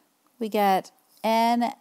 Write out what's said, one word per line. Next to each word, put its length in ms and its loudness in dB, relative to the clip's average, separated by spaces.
we 100 -8
get 440 0
n 580 0